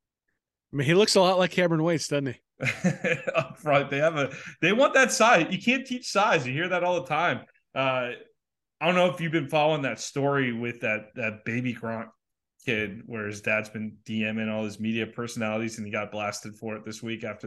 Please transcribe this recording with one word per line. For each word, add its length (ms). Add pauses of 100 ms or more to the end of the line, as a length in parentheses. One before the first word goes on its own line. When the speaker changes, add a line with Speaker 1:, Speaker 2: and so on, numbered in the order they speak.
(720)
Speaker 1:
mean, 140
he 80
looks 200
a 60
lot 180
like 140
Cameron 320
Waites, 240
doesn't 180
he? 140 (200)
Speaker 2:
<laughs> 760
Up 220
front, 320
they 80
have 180
a, 160 (280)
they 120
want 220
that 180
size. 380
You 120
can't 240
teach 220
size. 360
You 80
hear 180
that 120
all 180
the 60
time. 360 (340)
Uh, 340 (680)
I 60
don't 100
know 100
if 140
you've 100
been 180
following 340
that 180
story 520
with 280
that, 340
that 300
baby 280
Gronk 360 (580)
kid 400
where 200
his 140
dad's 280
been 360
D 280
Ming 160
all 160
his 160
media 260
personalities, 720
and 80
he 60
got 180
blasted 460
for 180
it 100
this 200
week 180
after 240